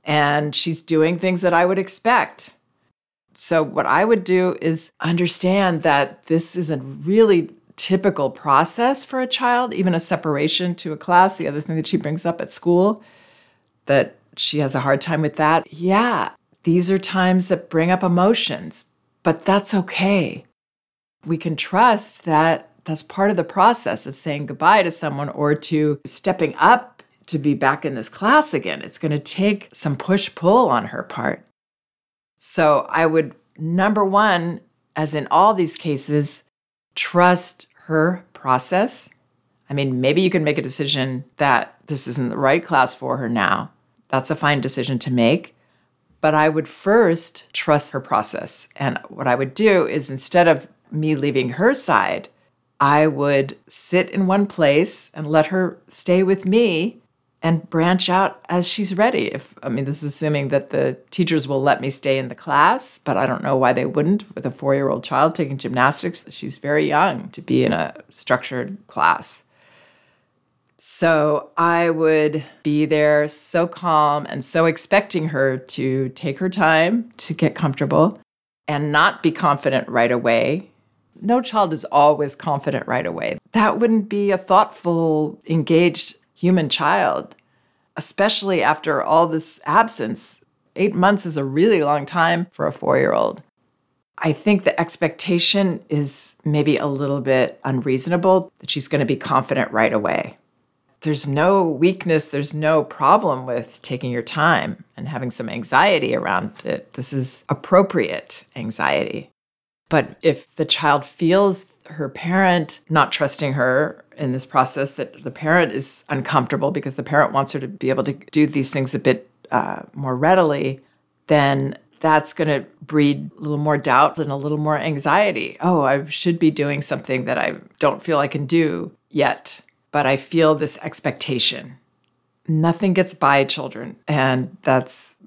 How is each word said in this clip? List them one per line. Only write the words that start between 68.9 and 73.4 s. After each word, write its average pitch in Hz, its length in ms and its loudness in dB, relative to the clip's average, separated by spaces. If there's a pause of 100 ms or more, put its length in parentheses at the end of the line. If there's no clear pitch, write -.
So 151 800 0
I 170 340 2
would 156 540 2 (200)
be 151 220 0
there 151 420 2
so 175 400 -2